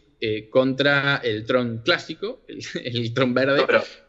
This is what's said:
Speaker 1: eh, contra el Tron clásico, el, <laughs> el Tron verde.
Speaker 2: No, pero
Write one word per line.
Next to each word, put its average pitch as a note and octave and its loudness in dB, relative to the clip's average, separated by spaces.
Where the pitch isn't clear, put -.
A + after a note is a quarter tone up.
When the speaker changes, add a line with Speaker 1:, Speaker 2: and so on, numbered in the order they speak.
Speaker 1:
eh, G#2+ -4
contra C#3 2
el A2 -2
Tron A#2+ 0
clásico, F3 -4
el, - -14
<laughs> - -10
el A#2 -4
Tron B2+ 2
verde. C3+ 2
Speaker 2:
No, C3 2
pero - 4